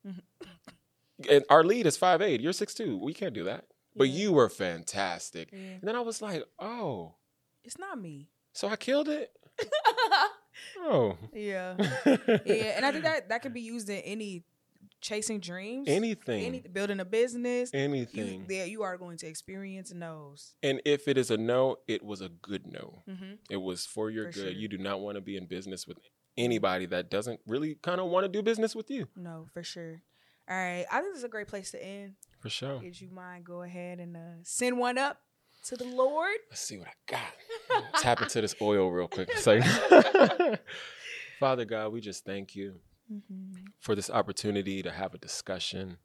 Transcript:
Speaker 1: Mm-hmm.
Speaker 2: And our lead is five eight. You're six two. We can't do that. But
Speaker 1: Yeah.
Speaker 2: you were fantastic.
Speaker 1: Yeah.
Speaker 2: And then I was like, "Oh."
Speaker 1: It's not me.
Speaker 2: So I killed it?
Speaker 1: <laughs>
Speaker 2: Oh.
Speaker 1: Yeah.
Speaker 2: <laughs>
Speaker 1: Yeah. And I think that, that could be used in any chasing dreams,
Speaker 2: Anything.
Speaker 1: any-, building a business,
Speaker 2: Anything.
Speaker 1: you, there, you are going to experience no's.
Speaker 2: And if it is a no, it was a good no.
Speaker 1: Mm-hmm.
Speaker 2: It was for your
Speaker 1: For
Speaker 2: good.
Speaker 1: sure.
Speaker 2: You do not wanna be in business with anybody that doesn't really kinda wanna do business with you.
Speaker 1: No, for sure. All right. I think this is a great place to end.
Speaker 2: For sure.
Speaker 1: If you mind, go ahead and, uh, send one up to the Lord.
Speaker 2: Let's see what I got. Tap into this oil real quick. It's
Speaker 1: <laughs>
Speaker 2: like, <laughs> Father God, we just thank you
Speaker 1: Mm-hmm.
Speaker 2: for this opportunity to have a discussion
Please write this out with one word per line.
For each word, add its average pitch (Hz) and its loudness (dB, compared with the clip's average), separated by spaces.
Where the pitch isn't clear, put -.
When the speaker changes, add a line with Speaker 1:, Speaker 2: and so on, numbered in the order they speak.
Speaker 1:
Mm-hmm. 185 -10
Speaker 2:
And 139 10
our 156 12
lead 214 4
is 147 2
five 180 6
eight. 160 2
You're 160 0
six - -6
two. 170 -4
We 110 -4
can't 170 -6
do - -6
that. 101 -6
But 131 6
Speaker 1:
Yeah. 139 -2
Speaker 2:
you 208 2
were 131 8
fantastic. 92 -4
Speaker 1:
Yeah. 196 -14
Speaker 2:
And 190 -14
then 208 -4
I 247 -2
was 226 -6
like, 185 -6
"Oh." 156 -6
Speaker 1:
It's 240 -16
not 359 -10
me. 151 -14
Speaker 2:
So - -4
I 196 -2
killed 285 0
it? 302 -4
Speaker 1:
<laughs> - -6
Speaker 2:
Oh. 143 2
Speaker 1:
Yeah. 190 -6
Speaker 2:
<laughs> 196 0
Speaker 1:
Yeah. 220 2
And 233 2
I 285 4
think 311 -4
that, 311 0
that 233 -2
could 269 -8
be 240 -8
used 226 -8
in 202 -4
any 196 -8
chasing 214 -4
dreams, 196 -8
Speaker 2:
Anything. 202 0
Speaker 1:
any-, 254 -6
building 196 -4
a 185 -4
business, 240 0
Speaker 2:
Anything. 123 -2
Speaker 1:
you, - -12
there, 190 -4
you 214 -6
are 185 -4
going 175 -12
to 170 -12
experience 190 -12
no's. 156 -14
Speaker 2:
And 139 2
if 147 4
it 135 4
is 120 2
a 113 4
no, 123 4
it 107 -2
was 101 -8
a 92 -10
good 92 -8
no. - -14
Speaker 1:
Mm-hmm. 190 -14
Speaker 2:
It 98 -4
was - -4
for 107 -4
your 107 -6
Speaker 1:
For - -8
Speaker 2:
good. - -6
Speaker 1:
sure. 95 -4
Speaker 2:
You 101 -6
do 101 -6
not 98 -4
wanna 101 -6
be 98 -8
in 92 -8
business 92 -8
with - -14
anybody 98 2
that 87 -2
doesn't 104 -2
really 147 -2
kinda 180 -2
wanna 185 2
do 202 -2
business 220 2
with 220 -10
you. 254 -4
Speaker 1:
No, 165 -14
for 175 -10
sure. 165 -12
All 185 -4
right. 180 -4
I 254 2
think 392 -6
this 339 -12
is 247 -10
a 240 -8
great 214 -10
place 196 -10
to - -12
end. 196 -14
Speaker 2:
For - -12
sure. 131 -6
Speaker 1:
If 175 -16
you - -18
mind, 180 -16
go 175 -12
ahead 180 -10
and, 170 -12
uh, 165 -12
send 247 0
one 247 0
up 277 -2
to 254 -8
the 247 -8
Lord. 285 2
Speaker 2:
Let's - -10
see - -8
what 85 -14
I - -18
got. - -2
Tap - 4
into - 0
this 107 -2
oil 104 6
real 87 0
quick. 95 -4
It's - 2
Speaker 1:
<laughs> - -
Speaker 2:
like, 113 10
<laughs> - 8
Father 131 2
God, 107 -4
we 117 -6
just 101 -10
thank 98 -8
you 98 -8
Speaker 1:
Mm-hmm. 190 -14
Speaker 2:
for - 0
this 101 -2
opportunity 98 0
to 90 -6
have 95 -6
a 90 -16
discussion 92 -8